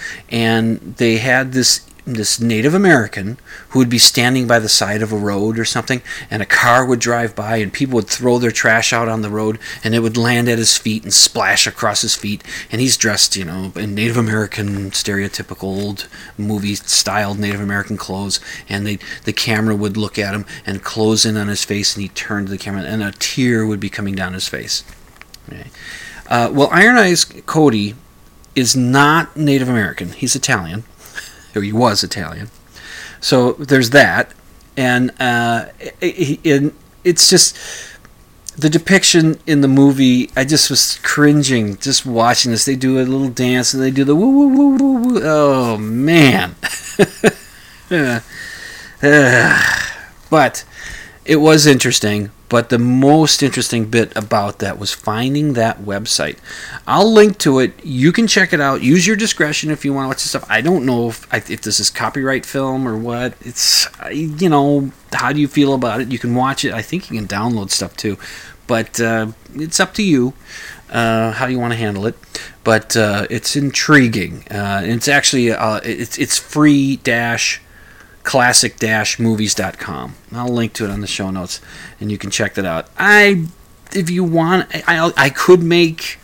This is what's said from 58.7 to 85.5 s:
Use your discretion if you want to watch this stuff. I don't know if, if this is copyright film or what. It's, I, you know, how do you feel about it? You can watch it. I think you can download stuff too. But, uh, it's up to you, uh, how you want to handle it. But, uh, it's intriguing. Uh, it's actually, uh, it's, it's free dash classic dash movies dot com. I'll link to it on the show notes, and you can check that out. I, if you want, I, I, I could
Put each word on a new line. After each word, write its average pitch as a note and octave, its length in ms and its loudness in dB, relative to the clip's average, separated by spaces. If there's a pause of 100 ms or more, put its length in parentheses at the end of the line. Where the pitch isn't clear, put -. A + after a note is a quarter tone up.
Use E3 260 4
your G#3+ 80 2
discretion D#3 560 -2
if C#3+ 140 -6
you C#3 80 -2
want C#3 100 -4
to C3+ 60 -6
watch C3 80 -6
this - 140 -6
stuff. - 180 -6
I A2 100 2
don't D3 260 0
know A#2+ 220 0
if, - 260 -8 (160)
if A2 120 -8
this G#2+ 180 -4
is G#2 100 -2
copyright C3 560 -4
film C3+ 400 -4
or A2 120 -4
what. A#2+ 420 -6
It's, - 480 -2 (140)
I, - 80 -12
you D#3 400 -2
know, C#3+ 420 2 (220)
how B2 180 -2
do D3 80 -2
you C#3+ 80 2
feel C#3 260 2
about B2 280 -2
it? B2 100 -8
You A#2+ 80 -4
can A#2+ 160 -2
watch C3 300 0
it. G2 80 -4
I A2 80 -6
think - 280 -8
you A#2 80 -6
can G#2+ 80 -6
download G#2 460 -4
stuff - 240 -4
too. G2+ 220 -4 (500)
But, A2+ 320 -2
uh, A2+ 320 -2 (240)
it's D#3 240 -4
up F#3 140 -2
to A3 100 -2
you, C3+ 300 2 (560)
uh, A2+ 420 0
how A2 140 -4
you B2+ 120 -4
want A#2+ 140 -4
to A#2 80 -4
handle G#2 260 -4
it. A2+ 100 -4 (500)
But, A2 320 2
uh, G#2 320 0
it's - 260 -6
intriguing. B2+ 960 0
Uh, G2+ 320 -4
it's A2+ 240 -4
actually, C3+ 460 2
uh, G#2+ 320 -2
it's, A#2 320 -8
it's C3+ 200 -2
free C#3+ 600 2
dash A#2 640 -2 (600)
classic B2 540 2
dash A2 400 -2
movies A2 380 0
dot F#2 240 -6
com. C2+ 340 -10 (180)
I'll B2 160 -6
link A#2 260 -2
to A2 120 -6
it G2+ 60 -6
on G#2 100 -6
the G2+ 60 -8
show F#2+ 240 -6
notes, F#2 280 -8 (400)
and G#2 120 -6
you G2+ 80 -6
can - 100 -10
check - 240 -4
that G2 120 -4
out. E2 300 -4
I, G3+ 520 4 (480)
if F3 160 -2
you F3+ 120 0
want, E3 440 2 (200)
I, E3 120 2
I, E3 180 2
I C3+ 140 2
could F3+ 320 6